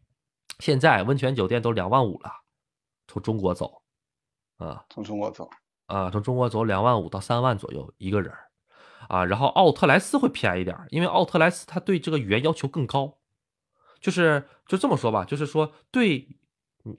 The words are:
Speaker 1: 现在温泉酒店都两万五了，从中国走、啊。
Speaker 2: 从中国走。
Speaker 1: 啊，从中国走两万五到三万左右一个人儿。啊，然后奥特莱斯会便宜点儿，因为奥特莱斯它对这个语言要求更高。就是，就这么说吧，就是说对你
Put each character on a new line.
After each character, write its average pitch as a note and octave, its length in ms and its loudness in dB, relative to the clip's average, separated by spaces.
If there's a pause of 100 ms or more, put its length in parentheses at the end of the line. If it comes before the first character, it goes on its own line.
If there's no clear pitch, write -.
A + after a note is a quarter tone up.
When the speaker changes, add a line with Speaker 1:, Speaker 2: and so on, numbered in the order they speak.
(580)
Speaker 1:
现 C3+ 220 0
在 B2 240 4
温 C3+ 120 2
泉 C3+ 200 -2
酒 G2 100 0
店 A#2 160 0
都 A#2 80 0
两 G2 180 -2
万 B2+ 160 4
五 F#2+ 140 -2
了， - 140 -16 (760)
从 - 160 -10
中 A2 160 -2
国 F#2 160 0
走、 - 260 -10 (760)
啊。 - 340 -12
Speaker 2:
从 G#2+ 140 -12
中 G#2 160 -8
国 G#2 100 -4
走。 - 180 -14 (380)
Speaker 1:
啊， F#2+ 240 -4
从 G#2 100 -2
中 B2 140 -2
国 B2 140 0
走 A2 160 -2
两 G2 180 0
万 A#2 180 4
五 E2 80 -6
到 G2 120 -8
三 A#2+ 220 -2
万 B2 140 2
左 - 160 -12
右 C#2 240 -12
一 F#2+ 140 -8
个 G#2 100 0
人 F2 120 -6
儿。 - 180 -20 (580)
啊， F#2 160 0
然 F#2+ 140 0
后 C3+ 80 2
奥 F3 240 4
特 - 160 2
莱 D3 140 6
斯 - 180 0
会 C4+ 100 2
便 F#2 320 -2
宜 F2+ 40 -4
点 F2+ 100 -6
儿， - 160 -18
因 D#3+ 100 -4
为 F3 60 0
奥 - 180 2
特 F3 140 0
莱 D#3+ 100 6
斯 - 160 -4
它 - 140 -10
对 F#3 220 -2
这 D#3+ 100 -8
个 D#3 80 0
语 G#2+ 120 -4
言 A2+ 120 2
要 D#3 100 2
求 - 140 -4
更 C3+ 220 -4
高。 C#3 300 -4 (840)
就 - 100 -4
是， D#3 380 2 (180)
就 G3 100 -2
这 C4 120 0
么 F3+ 80 2
说 A#2 160 0
吧， G2 120 0
就 D3 120 -6
是 D3 100 -4
说 D3+ 260 -2 (200)
对 G#3+ 480 0 (460)
你 G#2+ 120 -12